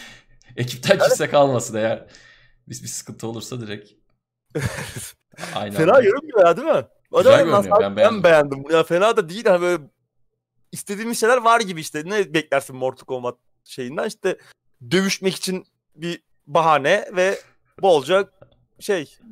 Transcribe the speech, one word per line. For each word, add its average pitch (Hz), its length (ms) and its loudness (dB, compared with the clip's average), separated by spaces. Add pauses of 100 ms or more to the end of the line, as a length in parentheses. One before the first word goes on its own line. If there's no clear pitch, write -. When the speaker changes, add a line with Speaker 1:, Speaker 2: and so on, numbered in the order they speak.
(160)
Speaker 1:
<laughs> - 420 -20
Ekipten 127 400 -2
Speaker 2:
Yani 165 100 2
Speaker 1:
kimse 185 220 0
kalmasın 131 480 0
eğer 110 280 -4 (640)
biz 123 160 -16
bir 120 40 -14
sıkıntı - 400 -14
olursa 113 340 -10
direkt. 104 300 -14 (640)
Speaker 2:
<laughs> 151 60 -6 (920)
Speaker 1:
Aynen. 101 200 -6
Speaker 2:
Fena 175 260 4
yorulmuyor 196 460 2
ya, 170 100 4
değil 269 100 -8
mi? 208 180 0 (320)
Speaker 1:
Güzel - 160 6
Speaker 2:
Acayip - 180 6
Speaker 1:
görünüyor, 202 200 4
Speaker 2:
lan, 208 100 6
Speaker 1:
ben 202 160 -2
beğendim. 214 200 4
Speaker 2:
ben 185 60 -6
beğendim 143 400 4
bunu 147 100 -8
ya. 160 100 4
Fena 196 340 0
da 180 120 -2
değil. 202 160 -6
Hani 185 160 4
böyle 175 220 -2 (880)
istediğimiz 214 480 -8
şeyler 233 180 2
var 233 220 4
gibi 185 220 -8
işte. 151 240 -10
Ne 185 280 -4
beklersin 139 420 -2
Mortal 131 300 -8
Kombat 123 300 -8 (280)
şeyinden? 139 440 -10
İşte 190 300 -6 (540)
dövüşmek 190 440 -2
için 185 300 -8 (300)
bir 170 260 -10 (260)
bahane 156 680 2
ve 185 240 0 (420)
bolca 180 480 2 (500)
şey, 185 380 -6 (140)